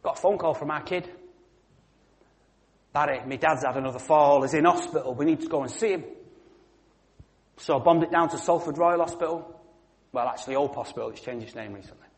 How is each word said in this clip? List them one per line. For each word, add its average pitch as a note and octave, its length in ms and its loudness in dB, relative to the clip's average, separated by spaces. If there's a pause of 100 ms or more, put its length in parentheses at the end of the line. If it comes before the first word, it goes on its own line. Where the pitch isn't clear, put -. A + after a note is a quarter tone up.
Got D#3+ 140 -4
a - 20 -12
phone G3 180 2
call D#3+ 160 0
from D3 160 -6
our D3+ 120 -4
kid. - 280 -6 (1800)
"Barry, C#3+ 340 -2
my C3+ 100 -6
dad's D#3 280 0
had B2+ 120 -2
another C3 220 -4
fall. C#3+ 440 6
He's C3+ 120 0
in D#3 120 4
hospital. D#3 480 0
We D3 100 -2
need D#3+ 160 2
to - 80 -8
go C#3+ 140 -4
and B2 80 -8
see G#3+ 240 -2
him." D#3 100 -6 (1500)
So D3 200 -2
I A#2+ 60 -2
bombed E3 200 6
it E3+ 100 -2
down E3+ 160 4
to - 100 -6
Salford D#3+ 380 0
Royal E3+ 220 4
Hospital. E3 640 -4 (520)
Well, B2 160 -2
actually, C3 260 -8
Hope C#3 200 0
Hospital. A#2 340 -8
It's A2 120 -14
changed A#2 260 -10
its - 100 -18
name G#2+ 160 -12
recently. - 340 -20 (120)